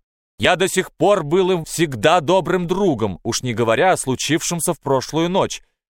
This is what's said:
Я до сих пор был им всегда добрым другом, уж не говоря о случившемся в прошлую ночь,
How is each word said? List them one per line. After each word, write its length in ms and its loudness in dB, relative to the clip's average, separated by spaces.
Я 180 2
до 120 0
сих 240 -4
пор 300 2
был 300 0
им 120 -4
всегда 560 2
добрым 460 0
другом, 560 0
уж 200 -4
не 120 -4
говоря 380 2
о 40 0
случившемся 800 -2
в 60 -16
прошлую 480 -2
ночь, 340 -2